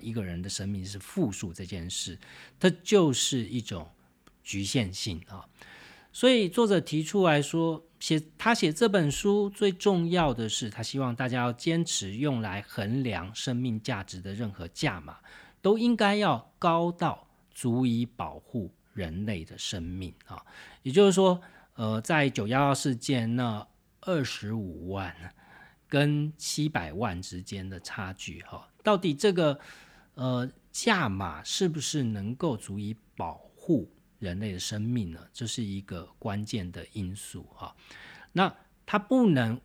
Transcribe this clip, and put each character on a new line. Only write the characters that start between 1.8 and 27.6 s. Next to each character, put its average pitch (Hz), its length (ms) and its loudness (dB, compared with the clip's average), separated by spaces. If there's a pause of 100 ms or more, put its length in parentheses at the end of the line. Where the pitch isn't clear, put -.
事， - 260 -8 (440)
它 185 100 6 (140)
就 180 280 6
是 127 340 0
一 110 140 -4
种 92 300 -8 (540)
局 98 200 -4
限 98 300 0
性 92 340 -6
啊。 - 160 -16 (720)
所 - 160 4
以 226 180 6
作 226 200 2
者 196 120 6
提 151 220 0
出 185 240 2
来 151 160 6
说， 165 420 0 (160)
写， 156 220 2 (160)
他 233 160 4
写 185 180 4
这 226 160 4
本 190 220 4
书 202 400 2
最 202 220 2
重 185 360 2
要 170 240 4
的 113 160 -2
是， 107 220 -4
他 113 140 -8
希 139 160 -4
望 127 160 0
大 127 120 0
家 123 120 0
要 120 140 0
坚 165 300 0
持 98 340 -4
用 131 240 0
来 101 200 -4
衡 117 420 -2
量 98 300 -4
生 127 220 -4
命 120 260 -2
价 107 220 -4
值 92 180 -12
的 98 140 -8
任 110 160 -4
何 90 160 -10
价 98 340 -4
码， 73 160 -16 (460)
都 214 160 6
应 240 160 4
该 208 200 4
要 175 440 0
高 170 320 2
到 - 360 -2 (220)
足 127 380 0
以 117 180 2
保 85 320 -8
护 - 340 -8 (220)
人 90 320 -4
类 101 180 -4
的 90 140 -16
生 - 240 -6
命 87 320 -6 (140)
啊。 - 180 -14 (380)
也 131 80 -4
就 196 160 8
是 196 40 8
说， 180 300 4 (320)
呃， 110 280 -2
在 147 280 2
九 113 180 -2
一 110 40 -2
一 139 240 4
事 135 200 0
件 117 400 0
那 117 300 -2 (360)
二 165 220 0
十 104 300 -6
五 90 360 -6
万 95 260 -6 (720)
跟 147 480 2
七 - 320 -2
百 90 240 -4
万 92 300 -4
之 90 200 -10
间 95 280 -10